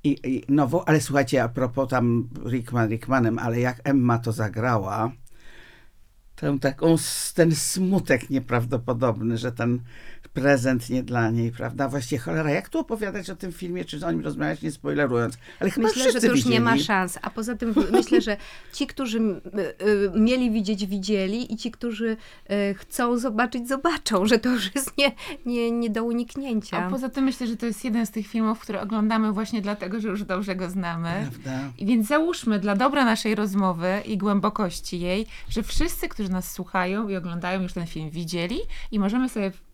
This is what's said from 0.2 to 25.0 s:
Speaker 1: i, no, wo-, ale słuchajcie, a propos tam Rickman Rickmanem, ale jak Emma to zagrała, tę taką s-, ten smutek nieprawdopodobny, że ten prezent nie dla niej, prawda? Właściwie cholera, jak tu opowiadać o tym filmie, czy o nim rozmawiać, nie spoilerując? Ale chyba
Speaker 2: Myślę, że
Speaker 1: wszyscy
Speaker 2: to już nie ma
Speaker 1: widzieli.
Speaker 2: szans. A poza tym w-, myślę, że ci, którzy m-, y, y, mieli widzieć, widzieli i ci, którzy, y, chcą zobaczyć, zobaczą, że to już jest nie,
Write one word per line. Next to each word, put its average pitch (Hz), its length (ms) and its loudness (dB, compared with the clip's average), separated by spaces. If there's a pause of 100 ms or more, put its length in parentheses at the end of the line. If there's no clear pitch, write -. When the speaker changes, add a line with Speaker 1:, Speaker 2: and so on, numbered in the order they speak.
Speaker 1:
i, 127 240 -2
no, 143 200 4
wo-, 170 200 0
ale 156 120 6
słuchajcie, 139 420 2
a 135 60 2
propos 127 400 0
tam 120 400 2 (180)
Rickman 117 420 0
Rickmanem, 113 500 2
ale 120 220 -2
jak 123 240 -2
Emma 123 340 4
to 117 140 -2
zagrała, 110 800 0 (1200)
tę 143 240 0
taką 147 340 4
s-, - 400 -2
ten 170 200 6
smutek 180 760 2
nieprawdopodobny, 120 1080 0
że 120 140 -4
ten 120 280 0 (520)
prezent 127 580 4
nie 127 120 0
dla 117 280 0
niej, 117 220 0
prawda? 120 360 -4
Właściwie 135 300 -2
cholera, 156 320 -2
jak - 180 0
tu 320 100 -4
opowiadać 208 520 -6
o 185 60 -10
tym 180 160 -8
filmie, 175 320 -6
czy 151 220 -8
o 170 60 0
nim 165 120 0
rozmawiać, 151 380 -4
nie 160 80 -4
spoilerując? 131 680 0 (220)
Ale 196 100 2
chyba - 180 2
Speaker 2:
Myślę, 262 160 0
że 262 60 6
Speaker 1:
wszyscy 247 180 2
Speaker 2:
to 247 60 4
już 254 120 4
nie 233 140 4
ma 233 120 4
Speaker 1:
widzieli. 285 140 2
Speaker 2:
szans. 185 360 0
A 220 80 -6
poza 226 260 -6
tym 226 160 -2
w-, 269 200 4
myślę, 349 280 6
że 220 160 -2 (360)
ci, 277 140 -4
którzy 233 320 -4
m-, 208 220 0 (180)
y, 175 280 -4 (300)
y, 220 40 4
mieli 247 300 4
widzieć, 208 360 0
widzieli 196 680 -2
i 220 40 -4
ci, 226 140 -6
którzy, 226 460 -4 (540)
y, 196 40 -4
chcą 240 440 -2
zobaczyć, 240 500 -2
zobaczą, 285 580 2
że 226 120 6
to 240 120 0
już 202 240 -2
jest - 240 -4
nie, 277 140 6 (340)